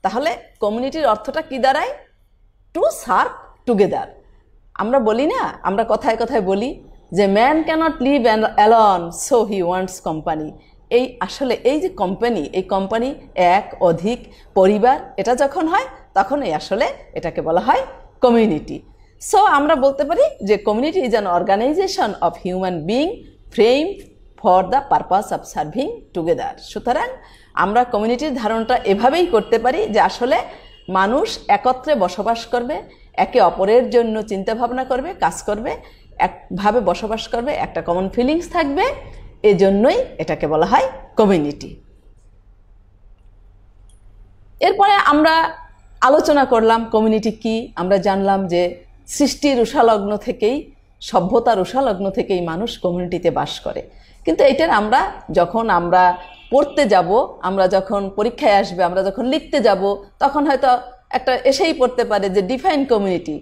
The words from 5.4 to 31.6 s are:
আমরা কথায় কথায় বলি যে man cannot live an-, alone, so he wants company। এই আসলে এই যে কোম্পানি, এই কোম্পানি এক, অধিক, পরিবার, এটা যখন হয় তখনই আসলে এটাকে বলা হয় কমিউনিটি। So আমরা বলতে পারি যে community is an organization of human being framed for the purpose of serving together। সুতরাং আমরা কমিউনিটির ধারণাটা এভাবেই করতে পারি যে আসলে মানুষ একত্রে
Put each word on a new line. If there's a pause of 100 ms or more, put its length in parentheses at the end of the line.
আমরা (100)
কথায়
কথায়
বলি (480)
যে (120)
man (100)
cannot (120)
live (100)
an-, (140)
alone, (240)
so (160)
he (120)
wants (140)
company। (480)
এই (220)
আসলে (180)
এই
যে (120)
কোম্পানি, (100)
এই (100)
কোম্পানি (480)
এক, (240)
অধিক, (400)
পরিবার, (240)
এটা (100)
যখন
হয় (300)
তখনই
আসলে (320)
এটাকে
বলা
হয় (420)
কমিউনিটি। (540)
So (180)
আমরা (100)
বলতে
পারি (220)
যে (120)
community
is
an (120)
organization (180)
of (140)
human (140)
being (440)
framed (440)
for (140)
the (100)
purpose
of (120)
serving (240)
together। (200)
সুতরাং (560)
আমরা (120)
কমিউনিটির
ধারণাটা (160)
এভাবেই (100)
করতে
পারি (140)
যে (100)
আসলে (600)
মানুষ (200)
একত্রে